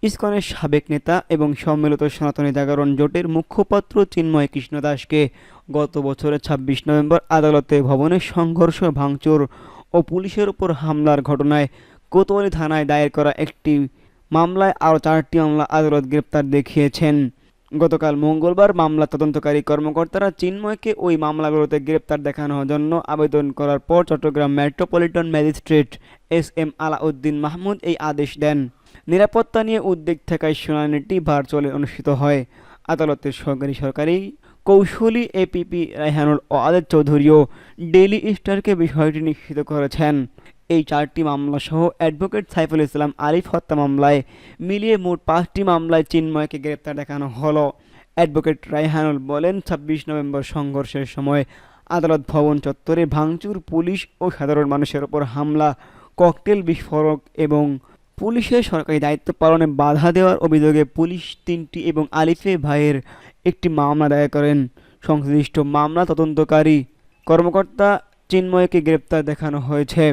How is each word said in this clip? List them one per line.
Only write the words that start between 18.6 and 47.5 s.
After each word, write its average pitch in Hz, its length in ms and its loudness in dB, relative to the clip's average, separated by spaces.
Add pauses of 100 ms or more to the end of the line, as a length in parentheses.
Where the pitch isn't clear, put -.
মামলা 156 320 2
তদন্তকারী 147 560 -2
কর্মকর্তারা 156 680 -2
চিন্ময়কে 208 680 -4
ওই 170 200 0
মামলাগুলোতে 151 640 0
গ্রেপ্তার 151 420 -2
দেখানোর 143 440 -4
জন্য 151 400 -2
আবেদন 147 440 0
করার 143 280 -2
পর 170 260 2
চট্টগ্রাম 147 460 0
মেট্রোপলিটন 165 800 0
ম্যাজিস্ট্রেট 151 680 0 (320)
এস 160 260 0
এম 160 220 -2
আলাউদ্দিন 151 600 -4
মাহমুদ 175 420 -4
এই 170 140 -2
আদেশ 147 420 -4
দেন। 147 300 0 (400)
নিরাপত্তা 208 560 2
নিয়ে 220 140 -2
উদ্বেগ 170 480 -2
থাকায় 156 280 -2
শুনানিটি 151 680 -2
ভার্চুয়ালি 143 500 -2
অনুষ্ঠিত 143 380 -6
হয়। 143 360 2 (440)
আদালতের 151 440 -2
সহকারী 139 420 -4
সরকারি 156 600 -4 (280)
কৌশলী 220 680 4
এপিপি 175 520 -2 (100)
রায়হানুল 151 420 2 (120)
ওয়ালেদ 156 340 2
চৌধুরীও 151 640 6 (340)
ডেইলি 196 540 4
স্টারকে 196 400 -2
বিষয়টি 156 460 0
নিশ্চিত 156 380 -6
করেছেন। 147 680 -2 (420)
এই 160 160 2
চারটি 151 380 -4
মামলাসহ 147 680 -2 (100)
অ্যাডভোকেট 170 540 -4
সাইফুল 160 280 0
ইসলাম 147 380 -2
আরিফ 156 360 -2
হত্যা 170 220 -2
মামলায় 143 460 2 (380)
মিলিয়ে 208 360 0
মোট 180 300 -2
পাঁচটি 170 380 -2
মামলায় 165 380 2
চিন্ময়কে 156 560 -2
গ্রেপ্তার 147 380 -10
দেখানো 143 320 -8
হলো। 143 440 0 (420)